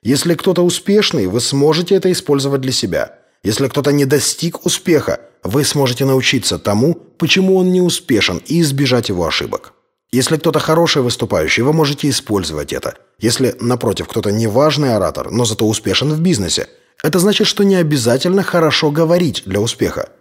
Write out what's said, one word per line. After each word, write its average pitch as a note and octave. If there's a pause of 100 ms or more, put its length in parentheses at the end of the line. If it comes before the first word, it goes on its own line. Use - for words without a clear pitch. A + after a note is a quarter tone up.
Если D3
кто-то F3
успешный, F3
вы G2+
сможете D#3
это F#3
использовать C#3
для C3
себя. E2+ (240)
Если A2
кто-то C#3+
не C#3+
достиг D3+
успеха, - (240)
вы B2
сможете C3+
научиться C3
тому, A2+
почему F#3+
он F#3
не F#3
успешен, A2
и E3+
избежать C3+
его F2
ошибок. - (380)
Если C3
кто-то D3+
хороший D#3+
выступающий, G2+
вы C3
можете D3
использовать D#2+
это. - (240)
Если, A#2+
напротив, A#2
кто-то G#2
неважный B2
оратор, F2
но A#2+
зато A2
успешен A2
в D#3
бизнесе, D3 (360)
это D#3+
значит, G3+
что -
не G3
обязательно D3+
хорошо D#3+
говорить E3
для G2
успеха. - (120)